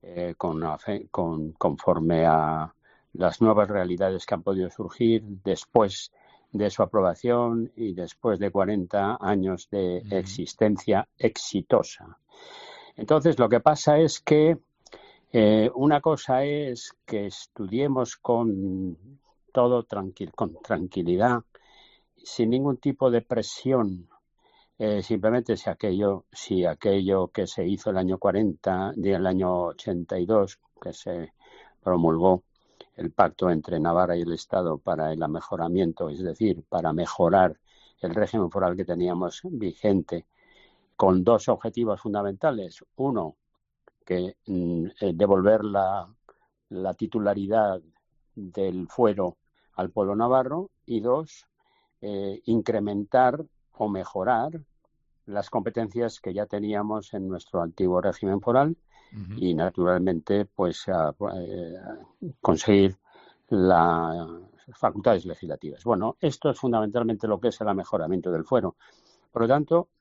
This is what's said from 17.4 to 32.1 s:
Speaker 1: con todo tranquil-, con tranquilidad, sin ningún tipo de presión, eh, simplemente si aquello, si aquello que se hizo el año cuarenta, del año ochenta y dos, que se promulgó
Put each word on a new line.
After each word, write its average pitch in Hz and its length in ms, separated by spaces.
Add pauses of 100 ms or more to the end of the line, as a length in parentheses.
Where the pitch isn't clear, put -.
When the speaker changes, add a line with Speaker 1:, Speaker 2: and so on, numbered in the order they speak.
Speaker 1:
con 95 800 (540)
todo 123 320
tranquil-, 95 500
con 85 300
tranquilidad, 92 800 (720)
sin - 320
ningún 131 280
tipo 135 340
de 117 100
presión, 110 880 (760)
eh, 104 200
simplemente 110 540
si - 120
aquello, 98 640
si 92 340
aquello 95 640
que 98 180
se 90 220
hizo 101 240
el 95 80
año 92 180
cuarenta, 95 800
del 95 320
año 92 380
ochenta 87 520
y 87 80
dos, 101 340 (220)
que 87 100
se - 420 (500)
promulgó 87 580 (540)